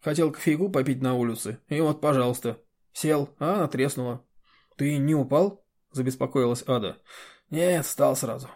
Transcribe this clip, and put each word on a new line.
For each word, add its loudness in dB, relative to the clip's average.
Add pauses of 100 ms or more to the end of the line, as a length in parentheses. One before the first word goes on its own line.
Хотел 0
кофейку 0
попить 0
на 0
улице, -2 (100)
и -2
вот, 0
пожалуйста». 0 (340)
Сел, 0
а 0
она 0
треснула. -2 (520)
«Ты 0
не 2
упал?» 2 (280)
забеспокоилась 0
Ада. -2 (520)
«Нет, 0
встал 2
сразу». -6